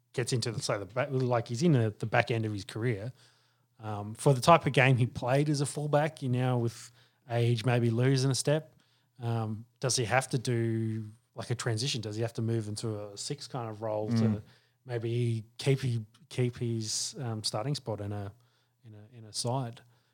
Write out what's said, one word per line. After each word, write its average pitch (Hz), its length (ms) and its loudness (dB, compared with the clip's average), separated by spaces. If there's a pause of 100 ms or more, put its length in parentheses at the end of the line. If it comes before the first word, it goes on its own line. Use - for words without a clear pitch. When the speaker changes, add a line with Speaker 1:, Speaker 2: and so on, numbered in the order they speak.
(140)
Speaker 1:
gets 123 200 -2
into 123 180 0
the, 107 100 -6
say, 113 180 -2
the 101 60 -6
back, 127 260 -2
like, 123 380 0
he's 120 120 -4
in 170 120 6
the, 113 260 4
the - 80 -4
back 120 240 2
end 113 140 0
of 107 80 -4
his 101 120 -6
career. 113 460 -4 (760)
Um, 107 300 -6
for 143 180 4
the 123 80 2
type 165 240 8
of 135 80 0
game 131 240 6
he 110 80 4
played 135 440 0
as 147 120 0
a 147 40 0
fullback, 147 580 0
you 131 60 -2
know, 123 280 2
with - 340 -4 (380)
age 117 360 2
maybe 120 260 4
losing 131 400 4
a 127 40 2
step, 156 380 0 (480)
um, 113 420 -2 (160)
does 131 160 0
he 123 100 0
have 120 240 2
to 143 100 0
do, 113 680 0 (300)
like, 117 160 -8
a 120 40 0
transition? 123 460 -2
Does 104 140 -6
he 110 80 -2
have 113 100 -4
to - 80 -4
move 113 260 0
into 104 200 -6 (120)
a 104 180 -12
six - 300 -8
kind 117 220 -8
of 107 120 -10
role 110 280 -2
to 117 60 2
Speaker 2:
Mm. 110 260 4 (440)
Speaker 1:
maybe 117 580 -2 (140)
keep 135 240 2
he-, 117 240 -2 (240)
keep 120 280 -2
his, 113 640 -4
um, 113 220 -6
starting 123 320 -2
spot 104 260 -6
in 101 100 -6
a, 101 200 -6 (560)
in 110 80 -20
a, 107 240 -20
in 113 60 -18
a 104 80 -18
side? 120 480 -4 (320)